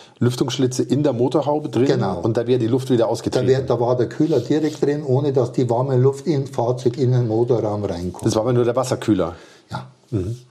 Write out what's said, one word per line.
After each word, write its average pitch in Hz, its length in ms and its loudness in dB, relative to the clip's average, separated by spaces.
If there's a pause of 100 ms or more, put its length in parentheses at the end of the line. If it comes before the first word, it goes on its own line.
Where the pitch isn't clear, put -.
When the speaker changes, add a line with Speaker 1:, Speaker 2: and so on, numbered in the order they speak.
(200)
Speaker 1:
Lüftungsschlitze 127 640 0
in 127 180 0
der 147 120 2
Motorhaube 143 560 0
drin 123 160 2
Speaker 2:
Genau. 110 340 0
Speaker 1:
und 113 160 -2
da 117 100 0
wäre 123 140 2
die 113 80 0
Luft 127 220 -2
wieder 117 160 4
Speaker 2:
Da 104 40 2
Speaker 1:
ausgetreten. 123 380 -2
Speaker 2:
wär, 131 140 4
da 117 180 0
war 120 160 2
der 120 140 0
Kühler 156 320 0
direkt 151 440 -2
drin, 147 200 0
ohne 135 260 2
dass 127 220 0
die 123 160 0
warme 131 260 0
Luft 135 320 2
ins 139 220 0
Fahrzeug, 123 480 -2
in 127 160 2
den 127 160 2
Motorraum 107 560 0
reinkommt. 90 400 -6
Speaker 1:
Das 110 100 2
war 110 60 2
aber 123 100 0
nur 123 140 2
der 117 100 0
Wasserkühler? 104 600 0 (360)
Speaker 2:
Ja. - 160 -12 (240)
Speaker 1:
Mhm. 107 240 -4 (160)